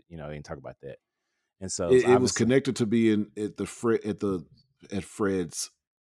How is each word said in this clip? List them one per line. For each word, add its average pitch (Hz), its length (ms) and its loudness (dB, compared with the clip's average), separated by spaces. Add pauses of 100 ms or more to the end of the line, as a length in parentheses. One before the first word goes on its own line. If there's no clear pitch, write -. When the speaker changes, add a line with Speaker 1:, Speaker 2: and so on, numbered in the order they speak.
Speaker 1:
you 85 100 -18
know, 73 100 -12
they 76 60 -12
didn't 73 120 -14
talk 78 120 -12
about 65 240 -16
that. 67 160 -16 (600)
And 95 120 -8
so 87 200 0
Speaker 2:
It, - 20 8
Speaker 1:
it's - 100 6
Speaker 2:
it 123 120 6
was 127 160 2
Speaker 1:
obviously - 0 -
Speaker 2:
connected 123 440 2
to 120 100 0
being 107 500 2
at 104 200 -6
the 101 100 -4
Fred, 113 380 -2
at 104 160 -6
the, 95 240 -2 (460)
at 98 140 -6
Fred's 95 680 -4 (320)